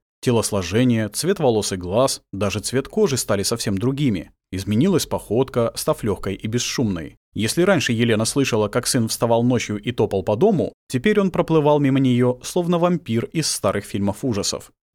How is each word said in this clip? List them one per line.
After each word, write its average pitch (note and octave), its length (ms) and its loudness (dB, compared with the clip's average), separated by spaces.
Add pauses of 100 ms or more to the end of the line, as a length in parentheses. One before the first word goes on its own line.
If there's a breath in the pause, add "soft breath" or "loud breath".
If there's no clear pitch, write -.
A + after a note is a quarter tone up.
(220)
Телосложение, A2 880 2
цвет E3+ 320 -2
волос A2 320 2
и F#2+ 60 -4
глаз, G2 440 0 (120)
даже G2+ 260 -2
цвет C3 280 -4
кожи F#3 280 0
стали G2 280 -2
совсем A2+ 340 -2
другими. B2 540 -2 (200)
Изменилась G#2+ 540 0
походка, A#2 720 -2
став - 280 -2
лёгкой G2 320 -4
и - 120 -8
бесшумной. G#2+ 680 -4 (160)
Если G#2+ 280 -2
раньше F3 320 2
Елена A2+ 320 2
слышала, A2+ 420 0
как A#2+ 200 -2
сын A2+ 200 0
вставал A#2 360 2
ночью A#2 360 0
и A#2+ 120 -6
топал G2+ 320 0
по G#2 120 0
дому, D#3+ 380 2 (140)
теперь G#3 320 2
он G3 120 2
проплывал D3+ 480 2
мимо C3+ 200 4
неё, B2 440 2
словно F3 360 0
вампир E3 460 0
из - 240 -4
старых G2+ 360 -2
фильмов - 400 -4
ужасов. - 460 -4 (240)